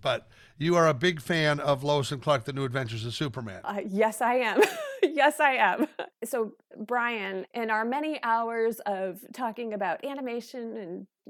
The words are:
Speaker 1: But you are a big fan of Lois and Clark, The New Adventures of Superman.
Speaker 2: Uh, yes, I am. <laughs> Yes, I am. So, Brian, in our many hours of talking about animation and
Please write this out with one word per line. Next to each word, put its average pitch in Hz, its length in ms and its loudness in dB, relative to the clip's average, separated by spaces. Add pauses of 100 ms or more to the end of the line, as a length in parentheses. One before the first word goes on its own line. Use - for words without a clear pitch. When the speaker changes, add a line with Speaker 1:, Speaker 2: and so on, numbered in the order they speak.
Speaker 1:
But 123 280 -2 (280)
you 165 200 2
are 165 100 8
a 156 60 6
big 160 280 0
fan 151 380 2
of 143 240 2
Lois 147 280 2
and 135 100 -6
Clark, 143 240 2
The 139 80 -6
New 139 100 -4
Adventures 120 420 -4
of 117 80 -6
Superman. 113 520 -6
Speaker 2:
Uh, 202 220 -4
yes, 214 340 2
I 247 140 4
am. 233 320 2
<laughs> - 40 -4 (340)
Yes, 302 360 4
I 277 140 4
am. 214 300 4 (380)
So, 233 300 -4 (340)
Brian, 226 640 -2
in 226 160 -4
our 220 140 2
many 285 400 -2
hours 226 640 0
of 190 340 -4 (140)
talking 226 400 -6
about 196 320 -2
animation 240 720 -8
and 190 300 -10 (220)